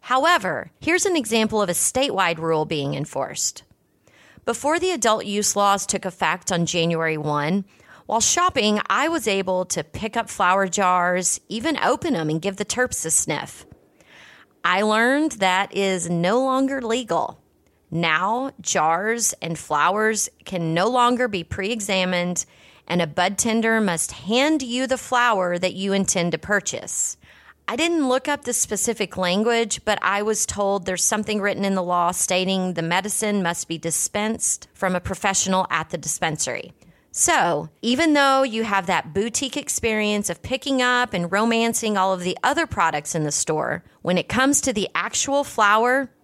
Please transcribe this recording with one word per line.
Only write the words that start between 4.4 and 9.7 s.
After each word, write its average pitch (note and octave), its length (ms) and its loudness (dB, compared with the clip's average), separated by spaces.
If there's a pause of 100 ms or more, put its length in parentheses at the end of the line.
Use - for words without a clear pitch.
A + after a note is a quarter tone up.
Before C#4+ 340 -2
the F4+ 120 0
adult A3+ 340 0
use G#3 320 -2
laws G3+ 300 2
took - 180 -4
effect F3 480 -2
on E3+ 140 2
January E3 500 0
one, D3+ 480 0 (400)
while A3 160 0
shopping, A3 680 2
I A#3+ 180 0
was D#4+ 220 -2
able F#3 380 0
to F3 180 -4